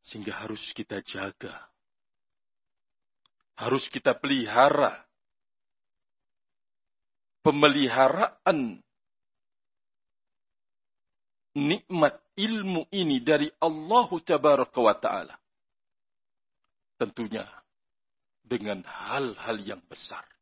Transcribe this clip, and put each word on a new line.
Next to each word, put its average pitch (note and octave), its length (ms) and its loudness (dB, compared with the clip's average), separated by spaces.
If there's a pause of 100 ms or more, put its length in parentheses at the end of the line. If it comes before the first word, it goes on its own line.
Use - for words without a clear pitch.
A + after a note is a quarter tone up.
Sehingga G#2 320 -10
harus G#2+ 320 -10
kita G2+ 320 -10
jaga. - 640 -12 (1900)
Harus A#2+ 320 -4
kita B2+ 240 0
pelihara. C3+ 880 2 (2500)
Pemeliharaan C#3 1400 2 (2750)
nikmat D#3 560 0 (240)
ilmu G3 560 -2
ini D#3+ 240 0
dari D3 400 2
Allahu E3 640 0
Tabaraka C#3+ 560 2
wa A2 160 6
Ta'ala. - 400 -6 (1700)
Tentunya A2 480 -8 (960)
dengan G#2 400 -6
hal-hal A2+ 720 -8
yang G2+ 320 -12
besar. - 320 -12 (200)